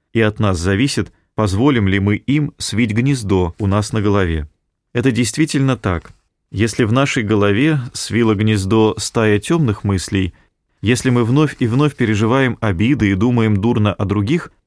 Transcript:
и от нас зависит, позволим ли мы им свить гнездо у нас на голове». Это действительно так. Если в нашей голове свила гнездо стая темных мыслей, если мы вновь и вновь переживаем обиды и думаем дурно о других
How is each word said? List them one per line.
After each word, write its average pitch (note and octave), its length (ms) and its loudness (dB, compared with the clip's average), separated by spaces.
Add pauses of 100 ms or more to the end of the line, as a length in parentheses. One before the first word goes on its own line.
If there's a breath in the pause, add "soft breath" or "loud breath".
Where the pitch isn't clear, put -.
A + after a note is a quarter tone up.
(120)
и A2+ 80 0
от G#2+ 180 0
нас G2 200 0
зависит, G2 540 -2 (220)
позволим A2 540 2
ли F#2+ 100 2
мы G2+ 180 2
им C#3+ 420 -2
свить G#2+ 340 -2
гнездо G#2 680 0
у G#2+ 80 -2
нас G#2 280 0
на A2 80 -2
голове». F2+ 480 -2 (420)
Это B2+ 180 0
действительно C3 680 0
так. F2 340 -6 (420)
Если A2+ 300 0
в G#2+ 80 0
нашей C3 300 0
голове G#2+ 580 0 (140)
свила A2 400 0
гнездо G#2+ 640 2
стая G#2+ 400 0
темных C#3 460 0
мыслей, F#2+ 500 -2 (480 soft breath)
если B2 260 0
мы A#2+ 160 2
вновь C#3+ 360 0
и C3 60 0
вновь C#3+ 300 0
переживаем A2+ 640 0
обиды G#2+ 500 0
и G2 40 2
думаем A2 420 2
дурно G#2+ 380 0
о G#2+ 100 -4
других G#2 480 -2 (140)